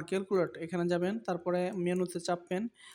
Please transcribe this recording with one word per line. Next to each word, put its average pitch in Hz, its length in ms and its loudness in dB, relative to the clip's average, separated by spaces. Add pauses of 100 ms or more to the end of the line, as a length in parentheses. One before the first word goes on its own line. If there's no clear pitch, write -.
ক্যালকুলেট 185 500 0 (120)
এখানে 175 240 0
যাবেন, 175 300 2
তারপরে 180 420 0 (160)
মেনুতে 180 440 0
চাপবেন, 180 420 -2 (320)